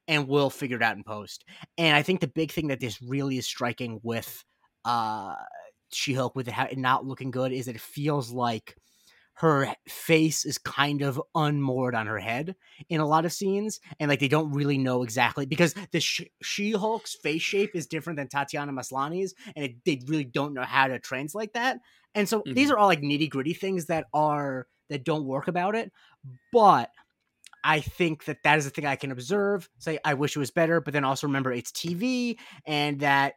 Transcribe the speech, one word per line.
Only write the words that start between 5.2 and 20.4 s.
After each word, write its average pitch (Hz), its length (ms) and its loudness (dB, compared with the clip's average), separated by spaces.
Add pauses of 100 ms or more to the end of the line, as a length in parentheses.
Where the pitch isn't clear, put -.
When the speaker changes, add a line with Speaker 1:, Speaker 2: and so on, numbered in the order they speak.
Speaker 1:
She-Hulk 127 420 -2
with 127 140 -6
it 113 60 -8
ha-, 127 220 -2
not 127 280 2
looking 131 260 -8
good 127 220 -2
is 127 140 -6
that 117 100 -10
it 113 60 -14
feels 143 500 -2
like 120 440 -4 (580)
her 143 320 4
h-, 110 100 -6 (120)
face 160 560 2
is 147 140 -6
kind 143 420 0
of 139 220 -2 (140)
unmoored 135 580 2
on 110 140 -2
her 107 100 -2
head 123 380 -6 (320)
in 160 120 0
a 156 60 2
lot 160 180 4
of 175 80 -2
scenes, 202 460 -2 (220)
and, 151 80 0
like, 143 100 4
they 143 80 2
don't 151 240 2
really 143 280 2
know 127 260 2
exactly, 120 420 2
because 160 280 2 (180)
the 165 80 2
Sh-, - 220 -2 (200)
She-Hulk's 214 720 -2
face 156 280 -4
shape 208 320 0
is 165 120 -6
different 160 300 -6
than 139 120 -6
Tatiana 143 440 -4
Maslany's, 143 640 -4 (200)
and 151 100 -6
it, 123 200 -10
they 147 240 0
really 156 160 0
don't 143 300 -4